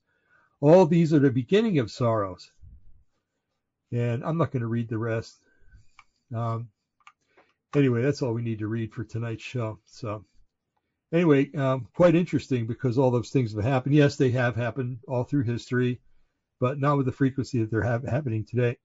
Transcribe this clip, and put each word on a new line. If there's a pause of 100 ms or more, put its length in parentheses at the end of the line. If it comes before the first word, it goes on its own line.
(600)
"All
these
are
the
beginning
of
sorrows." (1400)
And
I'm
not
gonna
read
the
rest. (920)
Um, (1080)
anyway,
that's
all
we
need
to
read
for
tonight's
show.
So (880)
anyway,
um,
quite
interesting
because
all
those
things
have
happened.
Yes,
they
have
happened
all
through
history, (580)
but
not
with
the
frequency
that
they're
hap-,
happening
today.